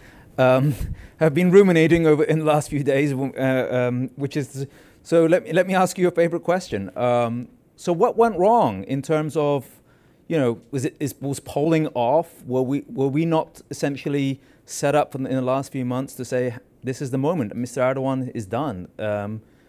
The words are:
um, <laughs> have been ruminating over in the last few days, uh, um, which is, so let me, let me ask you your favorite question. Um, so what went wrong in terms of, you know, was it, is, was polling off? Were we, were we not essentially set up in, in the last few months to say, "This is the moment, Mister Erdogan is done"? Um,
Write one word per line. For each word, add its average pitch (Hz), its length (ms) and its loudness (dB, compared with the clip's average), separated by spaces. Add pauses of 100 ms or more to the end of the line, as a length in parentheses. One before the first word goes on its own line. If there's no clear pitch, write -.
(380)
um, 131 360 4 (220)
<laughs> - 220 -20
have 160 160 2
been 180 180 2
ruminating 170 560 6
over 151 160 4
in 147 160 2
the 156 60 -2
last 151 240 2
few 143 120 -2
days, 143 300 2
uh, 131 600 -2
um, 123 440 -2
which 135 220 -6
is, 135 300 -8 (360)
so 165 220 4
let 170 180 4
me, - 80 -12
let 180 160 2
me 190 80 0
ask 185 220 2
you 185 60 0
your 175 80 4
favorite 170 320 0
question. 170 540 -4
Um, 120 520 0 (260)
so - 160 -4
what 185 240 2
went 220 220 2
wrong 175 480 2
in 135 160 -4
terms 156 340 -2
of, 147 320 0 (600)
you 170 100 0
know, 120 220 2 (120)
was 131 140 -2
it, - 140 -4
is, 135 220 -4
was 135 180 -6
polling 156 500 0
off? 131 580 0
Were 127 160 0
we, 135 240 -2
were 135 200 -2
we 147 180 0
not 160 440 -2
essentially 143 720 -4 (240)
set 143 300 -2
up - 180 0
in, 135 140 -6
in 131 80 -2
the 131 80 0
last 131 280 -2
few 131 140 -6
months 127 300 -6
to 127 100 -8
say, 127 300 -2 (280)
"This 127 160 -6
is 131 120 -6
the 135 80 -2
moment, 139 360 -2
Mister 127 260 -6
Erdogan 131 520 -2
is 107 140 -8
done"? 113 400 -6 (100)
Um, 107 460 -6 (260)